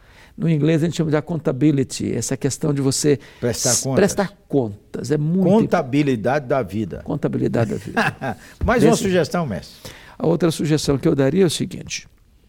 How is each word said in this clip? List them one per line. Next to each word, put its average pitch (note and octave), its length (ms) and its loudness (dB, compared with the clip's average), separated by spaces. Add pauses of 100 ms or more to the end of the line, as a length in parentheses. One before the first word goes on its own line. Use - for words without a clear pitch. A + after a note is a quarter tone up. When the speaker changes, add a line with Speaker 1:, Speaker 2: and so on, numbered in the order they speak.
(380)
Speaker 1:
No D#3+ 120 0
inglês D3+ 320 2
a E3 40 2
gente E3 100 -2
chama D#3 160 0
de D3+ 60 2
accountability, C#3+ 960 0
essa A#2+ 220 -4
questão C#3+ 360 -2
de C#3 80 -2
você C3+ 380 2 (220)
Speaker 2:
Prestar A#2+ 300 -2
Speaker 1:
s-, - 120 0
Speaker 2:
contas. C3+ 160 -2
Speaker 1:
prestar G3 380 0 (100)
contas, A#2+ 640 -4
é D3+ 60 2
muito E3 320 0
Speaker 2:
Contabilidade C#3+ 1000 2
da C3+ 160 0
vida. G2 400 -6
Speaker 1:
Contabilidade B2+ 680 -2
da - 60 -2
vida. - 600 -4 (100)
Speaker 2:
<laughs> - 160 -10
Mais A#3 180 2
uma - 100 6
Speaker 1:
Desse - 120 2
Speaker 2:
sugestão, F3+ 420 0
mestre. - 460 -10 (260)
Speaker 1:
A - 80 -2
outra E3 260 2
sugestão D3 460 0
que D#3+ 100 -2
eu C#3+ 80 2
daria C#3 280 4
é - 20 6
o D#3 40 4
seguinte: - 580 -8 (420)